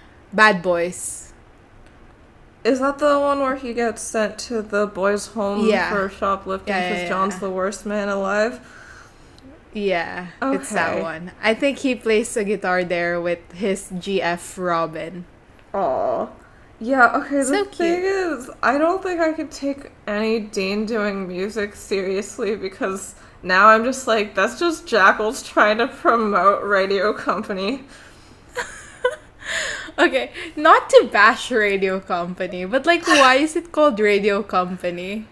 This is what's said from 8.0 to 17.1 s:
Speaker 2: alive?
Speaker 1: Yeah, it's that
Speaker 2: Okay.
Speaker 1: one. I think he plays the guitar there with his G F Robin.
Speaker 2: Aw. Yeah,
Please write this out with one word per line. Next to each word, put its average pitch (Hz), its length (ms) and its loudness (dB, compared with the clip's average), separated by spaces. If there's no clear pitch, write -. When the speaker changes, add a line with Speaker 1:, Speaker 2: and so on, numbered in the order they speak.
Speaker 2:
alive? 202 520 -2
Speaker 1:
Yeah, 180 540 -2
it's 269 260 -2
that 170 240 -2
Speaker 2:
Okay. - 80 -2
Speaker 1:
one. 165 300 -8
I 220 140 2
think 277 240 0
he 254 160 0
plays 220 400 0
the 220 80 0
guitar 185 400 0
there 175 360 -2
with 170 200 -2
his 196 440 -4
G 190 240 -2
F 175 380 -4
Robin. 165 680 -4
Speaker 2:
Aw. 131 540 0
Yeah, 247 380 4